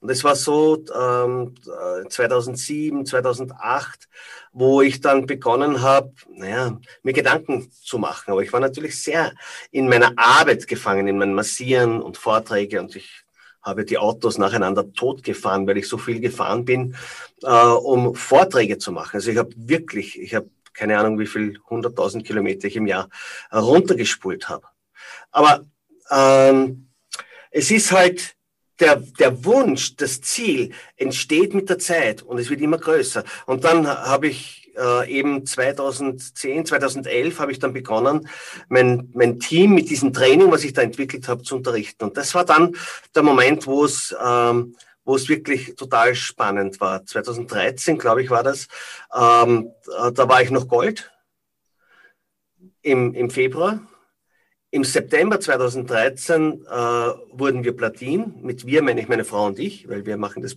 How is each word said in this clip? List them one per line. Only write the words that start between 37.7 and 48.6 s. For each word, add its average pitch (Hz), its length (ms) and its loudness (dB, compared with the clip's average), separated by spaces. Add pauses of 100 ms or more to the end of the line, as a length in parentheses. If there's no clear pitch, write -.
begonnen, 127 540 -2 (400)
mein, 127 460 2
mein 120 260 2
Team 185 360 6
mit 160 160 2
diesem 139 200 0
Training, 131 380 6
was 160 140 2
ich 135 100 -6
da 143 80 2
entwickelt 127 460 -4
hab, 123 180 -6
zu 135 100 -8
unterrichten. 117 480 -6
Und 101 140 -6
das 139 160 -6
war 180 120 2
dann 170 300 4 (380)
der 156 80 4
Moment, 135 460 4
wo 139 180 2
es, - 340 -4
ähm, 120 560 0 (300)
wo 131 100 2
es 131 140 -2
wirklich 147 460 -4
total 123 400 0
spannend 98 680 -4
war. 95 240 -4
Zweitausenddreizehn, 120 960 -4
glaub 117 180 2
ich, 131 140 -2
war 143 100 2
das. 135 260 -2 (460)